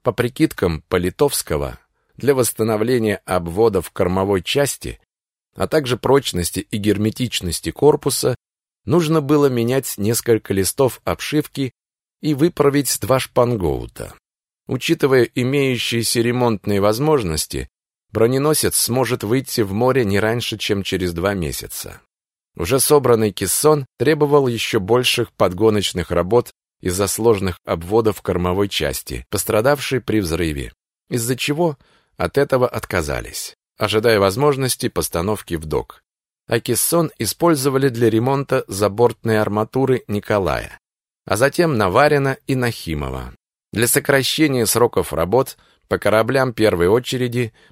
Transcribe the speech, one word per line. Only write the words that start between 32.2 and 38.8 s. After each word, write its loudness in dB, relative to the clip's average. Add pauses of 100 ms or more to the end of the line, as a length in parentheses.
этого 2
отказались, -6 (220)
ожидая 2
возможности 0
постановки -4
в -8
док. -6 (460)
А -2
кессон -2
использовали 0
для 2
ремонта 0
забортной 0